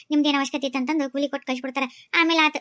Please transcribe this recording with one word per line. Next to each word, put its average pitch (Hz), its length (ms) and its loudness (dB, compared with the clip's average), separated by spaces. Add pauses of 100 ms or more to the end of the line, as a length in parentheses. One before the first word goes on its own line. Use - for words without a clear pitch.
(100)
ನಿಮ್ದೇನ್ 294 260 4
ಅವಶ್ಯಕತೆ 277 300 -2
ಇತ್ತು?" 269 120 -2
ಅಂತಂದು 269 320 -2
ಕೂಲಿ 277 180 -2
ಕೊಟ್ಟು 277 180 -6
ಕಳ್ಸ್ಬಿಡ್ತಾರೆ. 262 680 -6
ಆಮೇಲೆ 330 260 4
ಆತ 302 200 2